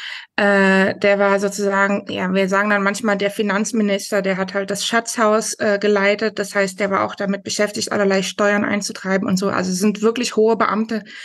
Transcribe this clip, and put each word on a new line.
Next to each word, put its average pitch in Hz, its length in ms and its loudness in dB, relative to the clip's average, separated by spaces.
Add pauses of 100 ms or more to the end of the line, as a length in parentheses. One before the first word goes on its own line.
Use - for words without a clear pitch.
(360)
Äh, 196 640 4
der 202 200 4
war 202 200 4
sozusagen, 196 720 0
ja, 190 220 -2
wir 190 160 2
sagen 196 200 2
dann 202 140 2
manchmal 202 340 0
der 202 140 0
Finanzminister, 202 880 -2
der 190 140 0
hat 190 200 -6
halt 196 160 -4
das 196 140 -4
Schatzhaus, 220 680 0
äh, 202 260 0
geleitet. 208 580 0
Das 196 160 -6
heißt, 190 280 0
der 196 100 0
war 196 140 0
auch 180 100 -6
damit 196 280 -4
beschäftigt, - 500 -4
allerlei 196 300 2
Steuern 208 420 0
einzutreiben 202 600 -2
und 185 120 2
so. 196 120 0
Also 185 220 -2
es 180 80 -2
sind 196 220 0
wirklich 226 340 0
hohe 220 220 4
Beamte. 220 480 -2 (200)